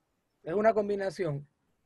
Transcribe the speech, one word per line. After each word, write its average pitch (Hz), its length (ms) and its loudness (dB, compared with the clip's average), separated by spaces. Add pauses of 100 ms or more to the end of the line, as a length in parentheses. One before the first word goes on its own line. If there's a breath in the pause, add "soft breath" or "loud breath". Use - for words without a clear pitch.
(440)
Es 156 100 -6
una 214 200 4
combinación 196 720 -2 (400)